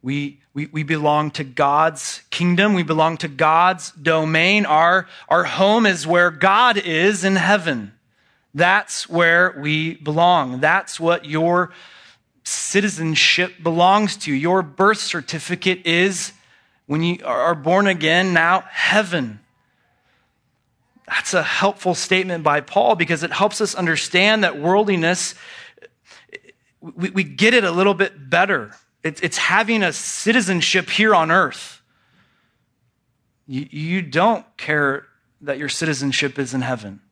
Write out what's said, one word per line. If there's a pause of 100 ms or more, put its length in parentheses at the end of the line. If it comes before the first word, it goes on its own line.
We, (120)
we,
we
belong
to
God's (100)
kingdom.
We
belong
to
God's
domain.
Our, (220)
our
home
is
where
God
is
in
heaven. (600)
That's
where
we
belong.
That's
what
your (680)
citizenship
belongs
to.
Your
birth
certificate
is, (540)
when
you
are
born
again,
now
heaven. (1700)
That's
a
helpful
statement
by
Paul
because
it
helps
us
understand
that
worldliness, (1500)
we,
we
get
it
a
little
bit
better. (280)
It's,
it's
having
a
citizenship
here
on
earth. (1700)
You,
you
don't (120)
care (360)
that
your
citizenship
is
in
heaven. (100)